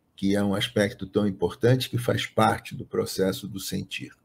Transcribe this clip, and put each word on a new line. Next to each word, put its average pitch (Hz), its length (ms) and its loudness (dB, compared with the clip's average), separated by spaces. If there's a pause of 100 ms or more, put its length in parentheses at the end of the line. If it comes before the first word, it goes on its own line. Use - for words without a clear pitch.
(160)
que 98 200 0
é 101 80 2
um 98 100 0
aspecto 101 540 -2
tão 104 200 2
importante 113 600 2
que 120 80 -4
faz 110 300 -2
parte - 480 2
do - 100 -8
processo 95 640 -2
do 95 120 -10
sentir. - 520 -8 (140)